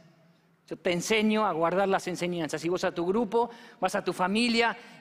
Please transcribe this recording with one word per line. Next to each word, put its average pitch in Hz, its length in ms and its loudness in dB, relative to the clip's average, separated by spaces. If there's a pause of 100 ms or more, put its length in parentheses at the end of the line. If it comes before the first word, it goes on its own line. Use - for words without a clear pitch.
(680)
Yo 165 100 -10
te 180 160 -2
enseño 214 520 2
a 190 60 0
guardar 170 380 2
las 185 180 0
enseñanzas. 170 560 -4
Y 165 60 -2
vos 185 160 -2
a 170 80 -2
tu 170 120 -4
grupo, 233 440 0 (300)
vas 185 160 -2
a 190 80 -2
tu 180 100 -2
familia, 226 640 2 (240)